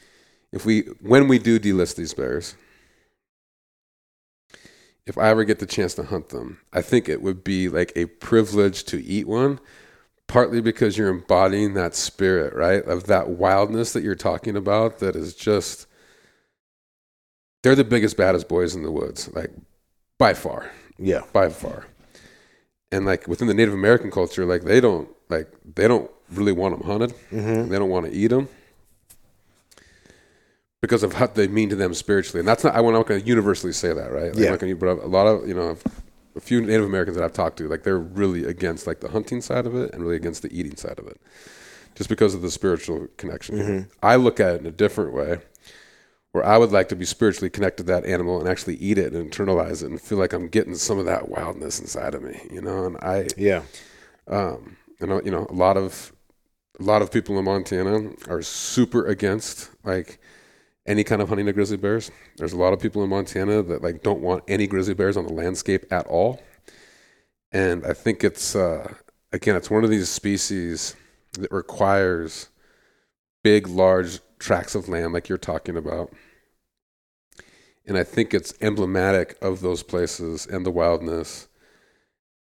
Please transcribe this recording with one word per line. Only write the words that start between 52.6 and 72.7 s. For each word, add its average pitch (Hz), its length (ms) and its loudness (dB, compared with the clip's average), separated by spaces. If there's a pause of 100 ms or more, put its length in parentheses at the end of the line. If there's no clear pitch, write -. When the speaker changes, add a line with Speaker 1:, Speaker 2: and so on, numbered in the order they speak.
Speaker 1:
know? 95 240 -6
And 90 120 -8
I, 92 380 -4
Speaker 2:
Yeah. 92 280 2 (640)
Speaker 1:
um, 95 500 -6 (240)
you 87 60 -6
know, 95 160 -2
you 98 80 -4
know, 85 180 -4
a - 40 -14
lot 92 240 4
of, - 340 -6 (680)
a - 40 -12
lot 104 180 4
of 95 100 -2
people 104 280 -2
in 95 60 -2
Montana 98 680 -2 (160)
are 85 160 -4
super - 640 0
against, 101 640 -4 (140)
like, 92 360 -6 (640)
any 104 180 2
kind 104 180 0
of 95 60 -2
hunting 101 220 0
of 98 60 0
grizzly 101 200 0
bears. 104 360 -2 (260)
There's 82 160 -6
a 90 40 -6
lot 90 140 4
of 98 80 0
people 104 240 -2
in 98 60 0
Montana 98 540 0
that, 85 180 -6
like, 85 220 -4
don't 101 180 0
want 90 260 -2
any 101 200 0
grizzly 95 260 -2
bears 98 240 0
on 87 80 -4
the 82 80 -8
landscape 92 580 -2
at 90 160 -2
all. 107 340 0 (1080)
And 92 340 0
I 87 80 -2
think - 300 -2
it's, - 320 0
uh, 87 380 -2 (400)
again, 101 220 2
it's 87 160 -4
one 107 120 4
of 113 60 4
these 101 180 0
species 92 880 -4 (440)
that 95 120 -8
requires 92 960 0 (960)